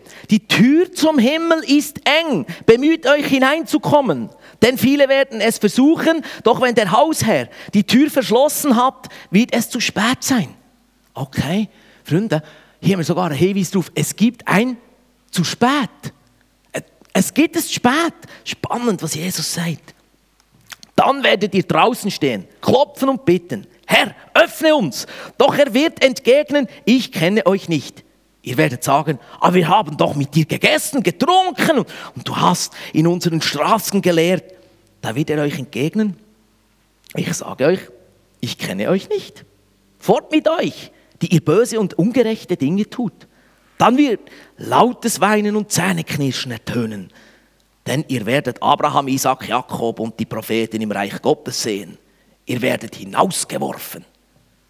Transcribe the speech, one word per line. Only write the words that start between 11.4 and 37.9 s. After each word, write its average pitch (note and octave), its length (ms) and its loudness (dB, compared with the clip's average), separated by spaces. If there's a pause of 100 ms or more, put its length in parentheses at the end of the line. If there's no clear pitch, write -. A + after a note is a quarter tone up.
Freunde, D#3 380 0 (360)
hier - 140 0
haben F#3 80 0
wir C#3+ 60 -2
sogar F3 180 0
einen D3+ 120 -2
Hinweis F#3+ 340 0
drauf, F#3+ 240 -2
es D3 200 -4
gibt - 320 0
ein A3+ 300 2 (540)
zu F3 140 -2
spät. - 680 -2 (1000)
Es - 220 0
gibt D#4+ 220 0
es D#4+ 100 -4
zu - 80 -8
spät. D4+ 400 0 (300)
Spannend, - 580 -4
was D#3 140 -6
Jesus E3+ 360 -6
sagt. E3+ 420 -6 (1000)
Dann C4 300 0
werdet G#3+ 320 0
ihr F3 80 2
draußen G3 440 0
stehen, A#2+ 380 -4 (140)
klopfen C4+ 480 0
und C4+ 160 -4
bitten, F3 420 -2 (180)
‚Herr, C#4+ 300 0 (180)
öffne D#4 440 2
uns.‘ F3 320 -2 (280)
Doch - 220 2
er C4+ 160 2
wird D4+ 300 2
entgegnen, C4+ 640 2 (160)
‚Ich A#3+ 260 2
kenne F#3+ 360 0
euch F#3+ 220 0
nicht.‘ - 360 -4 (380)
Ihr B2+ 140 -8
werdet D3 280 0
sagen, C#3+ 340 0 (220)
‚Aber F3+ 140 4
wir F3 120 4
haben E3 300 0
doch D3+ 180 0
mit C#3 220 -2
dir D#3+ 80 4
gegessen, C#4+ 580 -2
getrunken E4 800 0
und, - 80 -6 (260)
und - 140 -14
du - 80 -8
hast - 380 0 (180)
in E3 160 2
unseren E3+ 340 0
Straßen F#3 580 0
gelehrt.‘ F3 540 0 (460)
Da A2 160 -6
wird D#3 140 -4
er D3+ 120 -2
euch D3 160 -4
entgegnen, E3 580 -4 (1000)
‚Ich - 180 -4
sage - 320 -4
euch, F#3+ 140 2 (600)